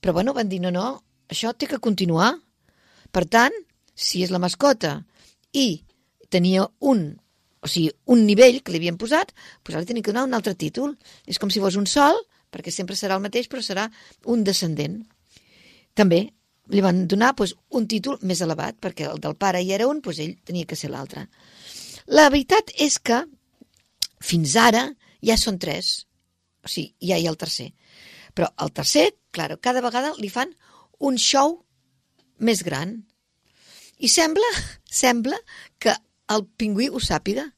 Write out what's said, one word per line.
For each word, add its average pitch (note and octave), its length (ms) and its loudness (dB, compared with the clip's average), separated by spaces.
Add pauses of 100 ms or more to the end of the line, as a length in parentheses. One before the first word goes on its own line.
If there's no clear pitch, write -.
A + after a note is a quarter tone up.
Però, F#3 120 0
bueno, G3+ 200 0
van A#3 160 -2
dir, F#3+ 120 -4
"No, F3+ 100 -2
no, G#3+ 300 -4 (280)
això A3+ 240 -6
té - 140 -6
que C4+ 140 -6
continuar." F#3+ 540 2 (760)
Per F#3 200 0
tant, A#3+ 220 4 (420)
si - 300 -2
és F3+ 60 -4
la F3+ 120 0
mascota F3 600 0 (500)
i A#3+ 260 0 (460)
tenia F#3 380 2 (180)
un, B3 220 2 (580)
o - 40 -8
sigui, D#3+ 260 0 (180)
un A#3 160 8
nivell A#3+ 340 8
que - 120 -10
li D#3+ 80 -2
havien E3+ 180 -2
posat, C#4+ 320 0 (320)
doncs - 80 -16
ara E3 140 -4
li - 20 -18
tenen A#3 160 -6
que G#3 80 -4
donar B3 160 0
un B3+ 80 -2
altre G#3 180 -2
títol. A#3+ 440 -6 (280)
És - 140 -6
com G3 100 -2
si G3 140 -2
fos F#3+ 160 0
un G3+ 80 -2
sol, D4 320 4 (320)
perquè - 240 -12
sempre F#3+ 240 -8
serà F#3+ 160 -2
el F#3+ 80 -4
mateix, A3+ 240 -4
però B3+ 160 -10
serà G3+ 240 -4 (400)
un A#3 160 2
descendent. E3+ 560 -2 (960)
També F#3+ 300 4 (480)
li G3 80 4
van F#3 260 2
donar, G#3+ 300 2
doncs, C4 160 -2 (240)
un A3+ 100 -2
títol A3+ 380 -4
més F3+ 160 -2
elevat, D#3+ 400 -4
perquè D#3+ 300 -8
el D#3 100 -10
del D#3 160 -6
pare F#3 240 0
hi F#3 140 -4
era A3 140 0
un, D4+ 120 -4
doncs D#3 220 -8
ell F3 120 -8 (100)
tenia E3+ 200 -6
que D#3 140 -10
ser D3 100 -10
l'altre. - 380 -12 (800)
La D4+ 220 8
veritat D4 420 2 (100)
és C#4+ 180 2
que A#3 220 0 (1000)
fins D#3 360 0
ara A#3 300 6 (380)
ja A3 120 4
són G3 240 -2
tres, - 440 -4 (600)
o - 40 -16
sigui, - 320 -8
ja F3 180 0
hi E3+ 80 -2
ha D#3+ 60 -4
el - 80 -12
tercer. C3 300 -8 (640)
Però E3+ 140 0 (120)
el D#3 140 -6
tercer, D4+ 360 2 (200)
clar, D#3 300 -6
cada B3 240 0
vegada B3+ 340 -4
li G#3 100 -8
fan C4 240 -6 (460)
un C4+ 220 0
show C#4+ 380 2 (800)
més A3 260 0
gran. E3+ 320 -6 (1040)
I - 120 0
sembla, E4 360 2 (420)
sembla B3 480 0 (420)
que - 140 2 (400)
el G#3+ 140 -2 (100)
pingüí G#3+ 320 0
ho C4+ 100 -6
sàpiga G3+ 460 -4 (120)